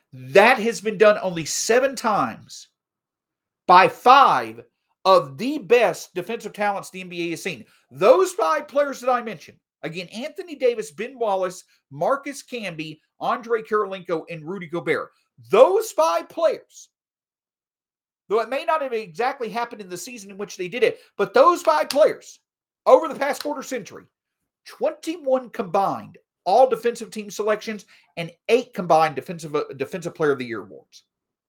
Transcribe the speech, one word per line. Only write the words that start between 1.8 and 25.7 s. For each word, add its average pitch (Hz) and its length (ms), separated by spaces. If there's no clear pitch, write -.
times 151 760
by 185 220
five 147 760
of 160 340
the 269 200
best 214 560
defensive 208 400
talents 202 360
the 185 120
N 185 80
B 175 180
A - 40
has 156 120
seen. 139 220
Those 254 400
five 311 380
players 285 320
that 254 80
I 240 120
mentioned, 214 360
again, 165 240
Anthony 302 480
Davis, 240 360
Ben 240 280
Wallace, 190 460
Marcus 269 520
Camby, 160 560
Andrei 226 440
Kirilenko, 190 680
and 156 180
Rudy 175 200
Gobert. 147 420
Those 349 440
five 330 340
players, - 640
though 220 140
it 220 80
may 285 160
not 320 160
have 262 100
exactly 220 580
happened 233 320
in 185 80
the 175 80
season 208 320
in 196 80
which 202 200
they 180 100
did 226 160
it, - 160
but 196 160
those 320 280
five 311 280
players 262 500
over 254 220
the 262 80
past 269 260
quarter 294 220
century, 214 400
twenty-one 277 840
combined 165 640